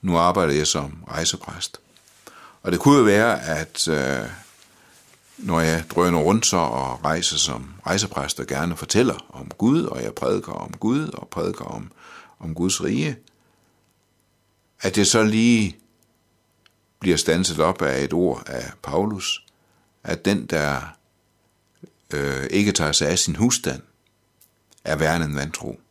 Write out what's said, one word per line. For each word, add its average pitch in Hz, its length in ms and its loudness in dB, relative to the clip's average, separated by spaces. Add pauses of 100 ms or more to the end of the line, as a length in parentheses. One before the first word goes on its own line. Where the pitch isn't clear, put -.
Nu 90 160 2
arbejder 87 360 4
jeg 76 140 2
som 73 400 -4
rejsepræst. 85 720 -6 (800)
Og 90 100 -4
det 87 80 0
kunne 143 180 8
jo 131 60 8
være, 104 380 6
at, 78 460 -4
øh, 67 420 0 (1080)
når 85 220 0
jeg 82 300 0
drøner 87 300 2
rundt 98 260 2
så 101 120 2
og 65 480 -2
rejser 80 320 0
som 67 360 -4 (120)
rejsepræst 92 540 -2
og 69 80 -8
gerne 80 300 -4
fortæller - 520 0
om - 280 -16
Gud, 143 260 2
og - 200 -6
jeg 53 100 -6
prædiker - 380 -2
om - 220 -10
Gud 135 340 -2
og - 200 -12
prædiker - 380 -6
om, - 260 -10 (480)
om 80 160 -8
Guds 90 280 -2
rige, 123 340 -2 (1600)
at 95 160 0
jeg 101 100 6
så 110 160 4
lige 110 540 4 (1300)
bliver 87 120 4
standset 82 420 0
op 85 220 2
af 69 220 0
et 69 100 -2
ord 82 360 0
af 64 220 -8 (120)
Paulus, 98 640 -4 (580)
at - 220 -4
den, 98 200 0
der, 73 360 -2 (1300)
øh, 69 360 -2
ikke 101 220 2
tager 78 200 0
sig 73 180 2
af 90 100 0
sin 80 160 -2
husstand, 95 460 0 (1000)
er 76 120 -2
værre 78 200 2
end 85 80 0
en 73 120 -4
vantro. 71 440 -8 (120)